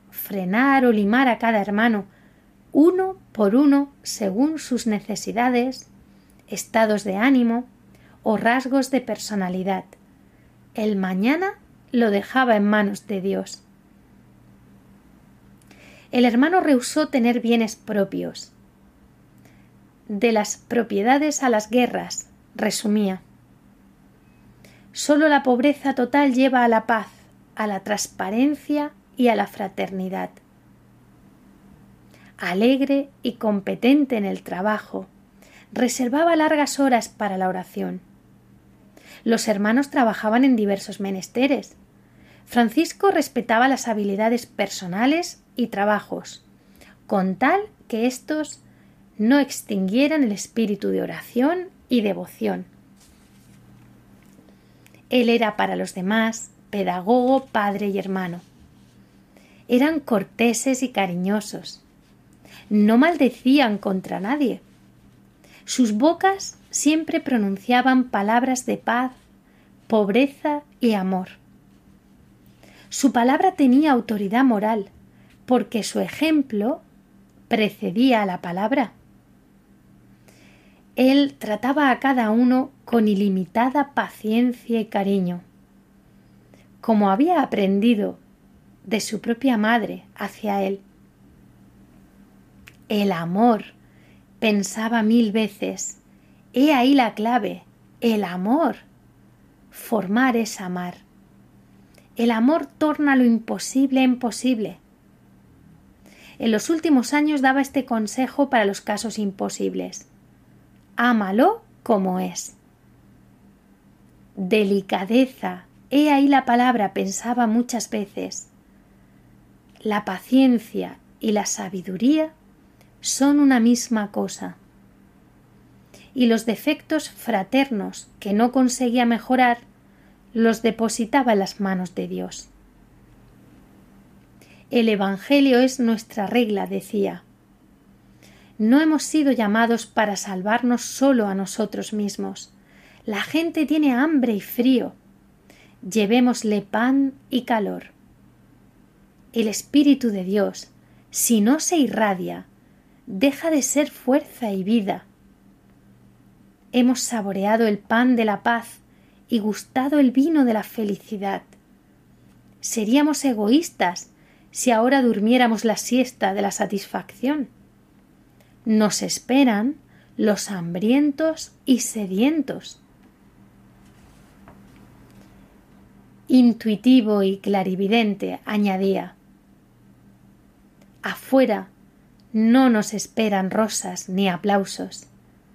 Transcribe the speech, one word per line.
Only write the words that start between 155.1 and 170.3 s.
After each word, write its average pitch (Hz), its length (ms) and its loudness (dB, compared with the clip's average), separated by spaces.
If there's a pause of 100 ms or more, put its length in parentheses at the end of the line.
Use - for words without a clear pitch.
Hemos 247 300 2
saboreado 208 640 0
el 208 100 0
pan 240 380 2
de 226 100 2
la 202 160 -2
paz 233 380 -4 (480)
y 240 120 -2
gustado 262 600 -2
el 262 120 4
vino 285 340 2
de 240 80 2
la 208 100 -2
felicidad. 196 800 -8 (1200)
Seríamos 277 640 0
egoístas 214 880 0 (400)
si - 200 -2
ahora 247 300 4
durmiéramos 226 640 2
la 214 100 2
siesta 240 580 -2
de 202 80 -4
la 202 100 -2
satisfacción. 208 960 -6 (1160)
Nos 214 380 2
esperan 240 720 0 (400)
los 208 360 0